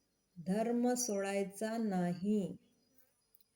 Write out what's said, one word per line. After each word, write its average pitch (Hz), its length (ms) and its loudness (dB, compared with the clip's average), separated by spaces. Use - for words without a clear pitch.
धर्म 226 580 2
सोडायचा 202 840 -2
नाही. 185 800 0